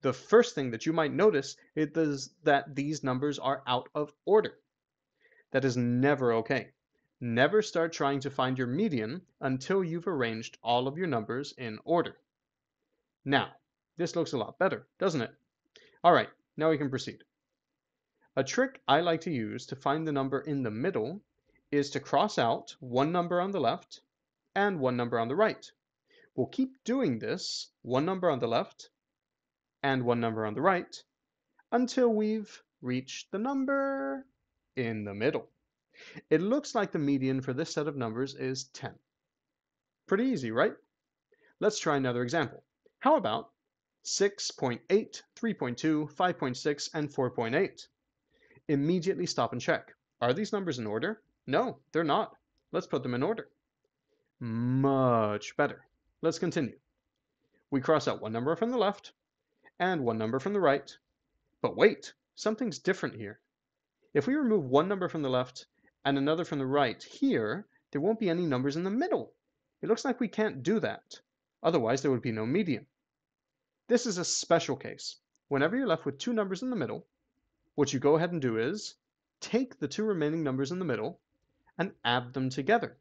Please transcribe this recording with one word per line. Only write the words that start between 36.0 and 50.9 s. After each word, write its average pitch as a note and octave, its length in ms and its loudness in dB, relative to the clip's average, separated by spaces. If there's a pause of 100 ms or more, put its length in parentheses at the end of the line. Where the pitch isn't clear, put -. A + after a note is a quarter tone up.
It D#3+ 120 6
looks B3+ 340 0
like G3+ 160 0
the F3 80 -2
median C3+ 420 0
for C3 120 -4
this C#3+ 200 -4
set D3+ 140 -2
of D3 80 -6
numbers B2+ 400 -4
is C3 300 -6
ten. - 280 -12 (1120)
Pretty G3+ 200 2
easy, D3 260 -2
right? D3+ 220 2 (840)
Let's G#3 200 0
try D3+ 180 0
another B2 240 0
example. B2+ 420 -2 (360)
How D4+ 180 4
about A2+ 320 -2 (540)
six - 480 -2
point A#2+ 380 -4
eight, G3+ 320 0 (140)
three A3+ 180 -2
point B2 240 -4
two, D#3 380 0
five F3+ 220 0
point C3 200 -2
six, - 360 -2
and D3+ 180 -4
four B2+ 180 0
point A#2 260 -2
eight? - 320 -2 (800)
Immediately E3+ 600 0
stop - 260 -2
and B2 80 -6
check. - 320 -2 (280)
Are B2 120 2
these G3+ 200 -2
numbers F3 260 -2
in A2 80 -6
order? B2+ 340 -4 (240)